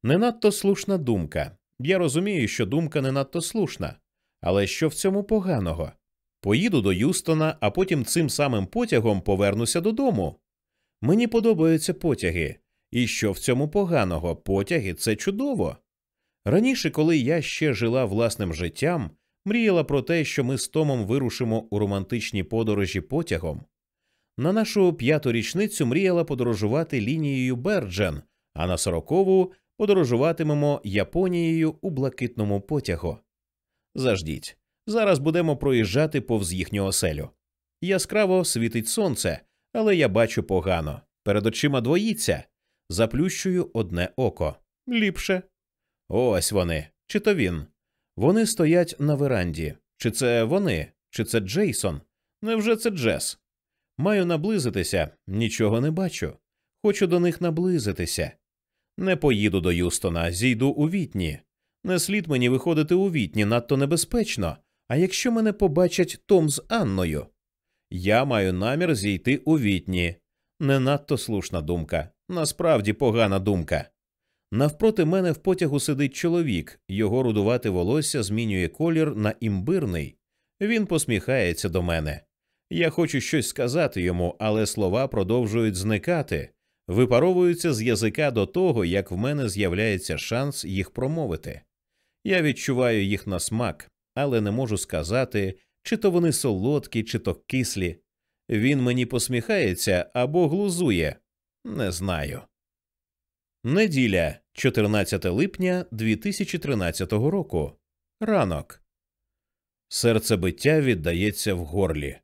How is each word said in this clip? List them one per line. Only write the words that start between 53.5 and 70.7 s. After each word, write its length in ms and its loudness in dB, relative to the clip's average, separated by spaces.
Маю 280 2
наблизитися. 840 0
Нічого 540 0
не 100 0
бачу. 420 -4
Хочу 240 2
до 120 4
них 220 0
наблизитися. 920 -2
Не 180 0
поїду 460 2
до 100 2
Юстона, 600 0
зійду 380 2
у 200 0
Вітні. 500 -4
Не 160 0
слід 280 -2
мені 220 2
виходити 460 2
у 160 2
Вітні, 340 0
надто 320 0
небезпечно. 800 -2
А 80 -2
якщо 360 0
мене 220 2
побачать 720 2
Том 240 4
з 180 -4
Анною? 600 0
Я 360 2
маю 280 2
намір 420 0
зійти 420 0
у 220 2
Вітні. 560 0
Не 200 2